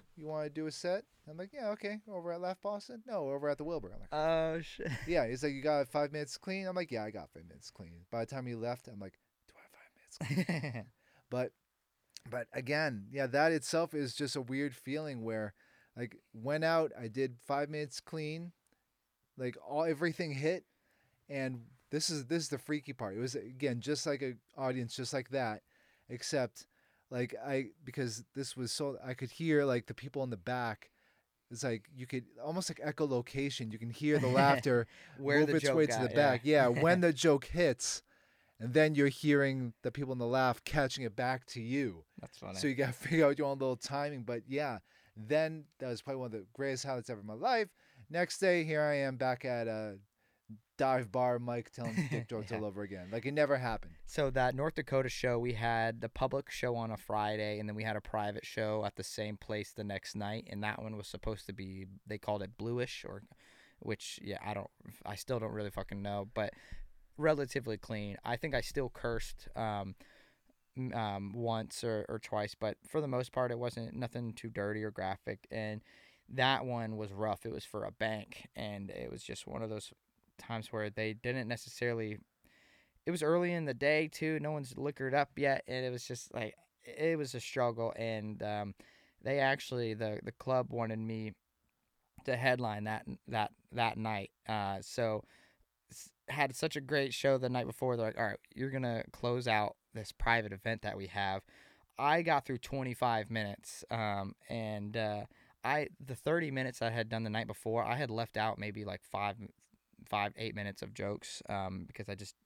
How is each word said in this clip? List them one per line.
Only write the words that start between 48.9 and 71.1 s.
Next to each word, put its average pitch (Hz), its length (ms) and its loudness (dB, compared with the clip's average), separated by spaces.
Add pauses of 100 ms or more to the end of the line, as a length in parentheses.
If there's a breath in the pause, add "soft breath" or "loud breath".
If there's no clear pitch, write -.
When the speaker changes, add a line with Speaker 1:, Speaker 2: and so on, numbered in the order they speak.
Speaker 1:
am 135 200 2
back 127 280 0
at 120 220 0
a 110 300 -4 (800)
dive 131 340 2
bar, 123 280 4
Mike 120 320 -4
telling 117 240 -6 (120)
Speaker 2:
<laughs> 120 40 -4
Speaker 1:
dick 120 180 -2
jokes 107 220 -4
Speaker 2:
Yeah. 113 60 -2
Speaker 1:
all 107 80 -2
over 104 180 -4
again. 92 280 -8
Like, 117 140 -4
it 135 80 0
never 143 240 6
happened. 117 360 -2 (120)
Speaker 2:
So 143 240 0
that 127 240 4
North 143 220 0
Dakota 131 340 2
show, 120 300 2
we 120 140 0
had 113 460 2
the 113 100 -4
public 139 420 0
show 123 240 0
on 113 160 -2
a 104 60 -2
Friday, 107 600 0
and 107 100 -2
then 104 80 -4
we 107 80 -4
had 110 120 0
a 104 60 -2
private 104 440 -2
show 107 400 0
at 101 100 -4
the - 80 -6
same 107 340 -4
place 104 340 -4
the 110 120 -8
next 98 320 -4
night. 107 360 -4
And 101 120 -6
that 107 200 -2
one 110 140 -8
was 104 100 -10
supposed - 400 -6
to 101 60 -8
be, 95 340 -8 (180)
they 104 140 -6
called 104 240 -2
it 98 140 -10
Bluish, 120 520 -2
or, 101 140 -10 (560 soft breath)
which, - 420 -6
yeah, 101 240 -8
I 104 80 -4
don't, 101 160 -4 (340)
I 101 120 -8
still 123 240 -2
don't 110 120 -2
really 104 200 -4
fucking 101 280 -4
know, 101 360 -2
but 104 180 0 (640 loud breath)
relatively 143 600 2
clean. 104 480 -6
I 117 100 2
think 139 200 -2
I 120 60 2
still 131 280 -2
cursed, - 680 -4
um, 104 400 -2 (840 soft breath)
m-, 127 160 -4
um, 101 400 -2